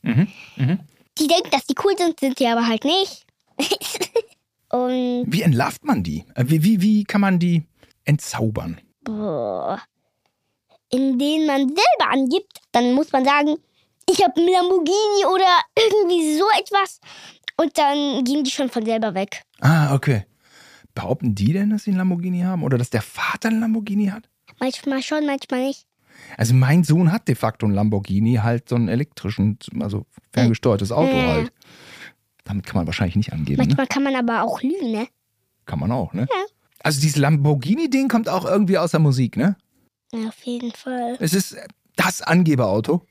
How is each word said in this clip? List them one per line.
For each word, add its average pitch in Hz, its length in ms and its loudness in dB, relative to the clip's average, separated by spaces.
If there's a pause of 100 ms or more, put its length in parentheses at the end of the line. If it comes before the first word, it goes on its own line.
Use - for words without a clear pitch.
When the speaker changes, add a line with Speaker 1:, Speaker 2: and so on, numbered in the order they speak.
Speaker 1:
Mhm, 120 260 2 (280)
mhm. 147 220 0 (400)
Speaker 2:
Die 311 80 2
denken, 339 240 2
dass 277 160 -2
die 269 80 -2 (100)
cool 403 140 4
sind, 339 220 0
sind 262 180 -2
sie 254 80 2
aber 233 200 0
halt 226 180 -2
nicht. 370 420 -2 (320)
<laughs> 294 80 -2 (1040)
Und 247 560 0
Speaker 1:
Wie 208 160 0
entlarvt - 420 2
man 208 200 0
die? 78 200 -6 (120)
Äh, 123 100 2
wie, 156 160 2
wie, 202 180 4
wie 208 240 4
kann 202 160 -2
man 190 200 2
die 170 240 2 (400)
entzaubern? 110 760 -2 (220)
Speaker 2:
Boah. 185 800 -6 (1080)
Indem 269 560 0
man 277 220 2
selber 415 440 2
angibt, 269 480 -2 (120)
dann 247 220 2
muss 294 180 0
man 262 120 2
sagen, 294 320 2 (520)
ich 381 160 2
hab 330 120 0
einen 339 120 2
Lamborghini 370 760 2 (100)
oder 370 240 4 (180)
irgendwie 359 640 2
so 370 60 2 (140)
etwas. 392 420 -2 (560)
Und 311 220 0
dann 285 460 0
gehen 277 200 0
die 269 80 -2
schon 269 180 -2
von 226 140 -4
selber 220 300 -2
weg. 190 280 -6 (180)
Speaker 1:
Ah, 147 340 2
okay. 127 300 0 (680)
Behaupten 127 400 -4
die 98 180 2
denn, 202 180 0
dass 214 140 -2
sie 214 60 -4
einen 190 80 0
Lamborghini 180 440 -2
haben? 180 200 -2
Oder 135 160 0
dass 123 120 -4
der 113 120 -2
Vater - 460 -6
einen 220 120 0
Lamborghini 214 460 -2
hat? 208 220 -8 (320)
Speaker 2:
Manchmal 262 420 -4
schon, 302 240 -2
manchmal 277 400 -4
nicht. - 200 -8 (500)
Speaker 1:
Also 113 180 2
mein 139 300 4
Sohn 160 260 4
hat 208 160 -2
de 131 80 2
facto - 320 -2
einen 101 80 2
Lamborghini, 104 640 2
halt 117 320 0
so 123 80 -2
einen 117 120 2
elektrischen, 107 680 -2 (220)
also 101 260 -6 (260)
ferngesteuertes 113 600 2
Auto 262 240 2
Speaker 2:
Ja. - 100 2
Speaker 1:
halt. 240 260 -2 (920)
Damit 101 220 -6
kann - 100 -6
man 85 100 -2
wahrscheinlich 87 300 -4
nicht - 160 0
angeben, 76 280 -2
ne? - 80 4
Speaker 2:
Manchmal 254 180 2
kann 277 160 -2
man 277 140 0
aber 233 260 -2
auch 226 180 -4
lügen, 294 300 -4
ne? 220 160 -4 (600)
Speaker 1:
Kann 80 120 -6
man 87 140 -2
auch, 120 200 -4
ne? 101 160 -4
Speaker 2:
Ja. 403 160 -2 (380)
Speaker 1:
Also 143 180 -2
dieses 147 160 0
Lamborghini-Ding 156 920 2
kommt 226 200 0
auch 185 160 -2
irgendwie 190 320 2
aus 165 140 0
der 160 100 0
Musik, 131 360 2
ne? 175 200 2 (560)
Speaker 2:
Ja, 226 160 -6
auf - 140 -14
jeden 240 300 -8
Fall. 247 480 -6
Speaker 1:
Es 165 120 -2
ist 190 240 -2 (380)
das - 280 -2
Angeberauto. 147 880 2